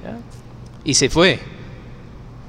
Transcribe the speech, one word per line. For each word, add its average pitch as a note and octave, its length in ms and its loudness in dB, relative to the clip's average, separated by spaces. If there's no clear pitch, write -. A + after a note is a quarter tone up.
¿Ya? A3+ 140 -10
Y C3+ 100 2
se - 160 6
fue. D#3+ 300 8